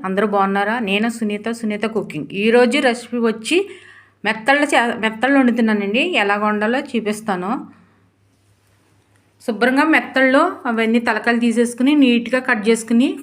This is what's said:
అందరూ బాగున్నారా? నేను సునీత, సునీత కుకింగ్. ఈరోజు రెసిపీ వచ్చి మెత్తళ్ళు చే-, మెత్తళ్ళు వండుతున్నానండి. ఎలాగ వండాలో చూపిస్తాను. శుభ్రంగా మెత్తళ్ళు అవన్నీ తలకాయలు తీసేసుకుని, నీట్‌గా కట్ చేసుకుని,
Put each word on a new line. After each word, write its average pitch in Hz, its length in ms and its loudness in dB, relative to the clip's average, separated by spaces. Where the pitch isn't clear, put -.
అందరూ 190 220 0
బాగున్నారా? 202 520 0
నేను 208 300 0
సునీత, 208 420 -4
సునీత 214 320 -6
కుకింగ్. 196 500 -6
ఈరోజు 233 460 2
రెసిపీ 240 400 -2
వచ్చి 233 520 -2
మెత్తళ్ళు 220 380 0
చే-, 262 360 0
మెత్తళ్ళు 220 400 0
వండుతున్నానండి. 220 640 2
ఎలాగ 220 380 0
వండాలో 214 400 0
చూపిస్తాను. 202 920 -6
శుభ్రంగా 247 380 0
మెత్తళ్ళు 262 540 2
అవన్నీ 226 320 0
తలకాయలు 233 420 0
తీసేసుకుని, 240 540 2
నీట్‌గా 240 460 2
కట్ 226 280 -2
చేసుకుని, 233 540 2